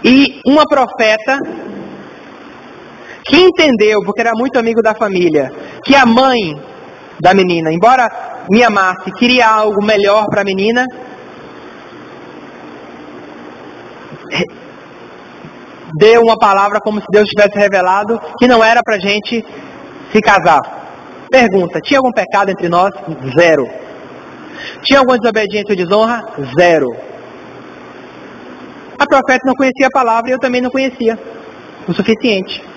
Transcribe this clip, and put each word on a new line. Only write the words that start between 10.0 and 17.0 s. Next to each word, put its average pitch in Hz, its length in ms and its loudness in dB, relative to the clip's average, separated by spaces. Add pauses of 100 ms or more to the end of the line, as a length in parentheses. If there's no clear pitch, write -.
pra 214 120 -2
menina, 208 440 0 (4000)
deu 226 260 6
uma 226 160 2
palavra 202 420 2
como 208 200 -4